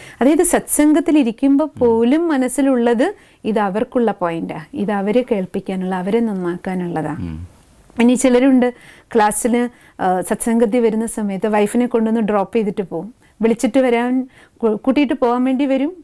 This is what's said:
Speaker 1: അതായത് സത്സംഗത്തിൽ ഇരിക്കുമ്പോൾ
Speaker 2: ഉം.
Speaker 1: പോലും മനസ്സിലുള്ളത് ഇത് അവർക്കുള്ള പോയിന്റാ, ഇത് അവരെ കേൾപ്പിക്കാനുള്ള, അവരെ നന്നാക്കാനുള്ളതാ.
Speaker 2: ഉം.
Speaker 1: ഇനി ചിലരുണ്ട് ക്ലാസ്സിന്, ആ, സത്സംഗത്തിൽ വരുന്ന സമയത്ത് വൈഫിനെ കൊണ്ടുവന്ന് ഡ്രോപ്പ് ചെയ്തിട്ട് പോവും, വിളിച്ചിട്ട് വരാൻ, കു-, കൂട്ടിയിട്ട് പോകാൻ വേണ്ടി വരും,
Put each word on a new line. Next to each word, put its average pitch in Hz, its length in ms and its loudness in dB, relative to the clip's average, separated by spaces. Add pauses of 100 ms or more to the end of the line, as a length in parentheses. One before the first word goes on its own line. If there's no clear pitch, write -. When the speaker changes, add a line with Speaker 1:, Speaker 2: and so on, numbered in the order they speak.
(200)
Speaker 1:
അതായത് 302 220 4
സത്സംഗത്തിൽ 302 760 2
ഇരിക്കുമ്പോൾ 277 460 2
Speaker 2:
ഉം. 302 140 -8
Speaker 1:
പോലും 240 500 2
മനസ്സിലുള്ളത് 254 840 0 (300)
ഇത് 220 140 0
അവർക്കുള്ള 214 540 0
പോയിന്റാ, 165 520 -6 (100)
ഇത് 208 180 -4
അവരെ 208 380 0
കേൾപ്പിക്കാനുള്ള, 185 640 -6
അവരെ 196 260 -2
നന്നാക്കാനുള്ളതാ. 175 920 -4
Speaker 2:
ഉം. 85 340 -10 (560)
Speaker 1:
ഇനി 247 120 4
ചിലരുണ്ട് 247 600 4 (400)
ക്ലാസ്സിന്, 226 540 0 (340)
ആ, 185 180 0
സത്സംഗത്തിൽ 233 600 0
വരുന്ന 226 260 0
സമയത്ത് 202 400 -6
വൈഫിനെ 214 400 0
കൊണ്ടുവന്ന് 226 340 0
ഡ്രോപ്പ് 208 360 -2
ചെയ്തിട്ട് 208 260 -2
പോവും, 170 320 -10 (280)
വിളിച്ചിട്ട് 226 360 0
വരാൻ, 254 500 0 (360)
കു-, 220 120 0
കൂട്ടിയിട്ട് 269 380 0
പോകാൻ 247 300 0
വേണ്ടി 262 220 0
വരും, 269 260 0 (120)